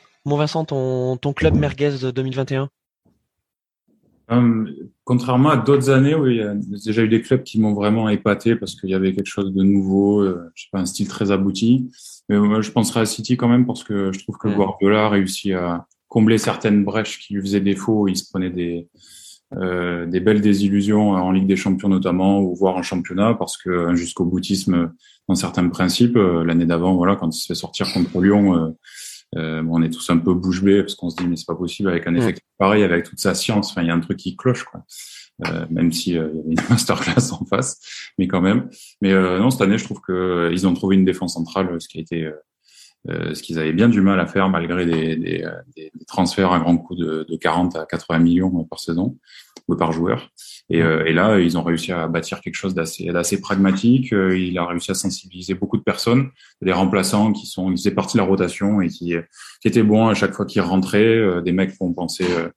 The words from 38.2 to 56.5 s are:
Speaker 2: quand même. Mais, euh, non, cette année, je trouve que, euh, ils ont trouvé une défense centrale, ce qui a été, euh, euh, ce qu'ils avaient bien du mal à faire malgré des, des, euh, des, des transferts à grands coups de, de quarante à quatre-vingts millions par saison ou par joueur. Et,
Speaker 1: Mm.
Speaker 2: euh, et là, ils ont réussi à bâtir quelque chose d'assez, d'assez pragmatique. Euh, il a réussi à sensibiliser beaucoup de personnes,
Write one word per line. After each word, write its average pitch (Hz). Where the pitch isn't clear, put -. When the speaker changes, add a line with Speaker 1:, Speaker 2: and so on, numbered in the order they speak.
Speaker 2:
quand 90
même. 104
Mais, 98
euh, 92
non, 117
cette 127
année, 104
je -
trouve -
que, -
euh, 90
ils 92
ont 87
trouvé 95
une 95
défense 90
centrale, 85
ce -
qui -
a 80
été, 82
euh, 78
euh, 78
ce -
qu'ils 82
avaient 78
bien 107
du 104
mal 98
à 82
faire 95
malgré 87
des, 80
des, 50
euh, -
des, 80
des -
transferts 92
à 87
grands 82
coups 87
de, 80
de 82
quarante 85
à 80
quatre-vingts 85
millions 87
par -
saison 87
ou 90
par 82
joueur. 85
Et, 82
Speaker 1:
Mm. 82
Speaker 2:
euh, 80
et 82
là, 101
ils 85
ont 80
réussi 85
à 85
bâtir 82
quelque 92
chose 95
d'assez, 85
d'assez 87
pragmatique. 101
Euh, 95
il 90
a 87
réussi 87
à -
sensibiliser 92
beaucoup 95
de 101
personnes, 127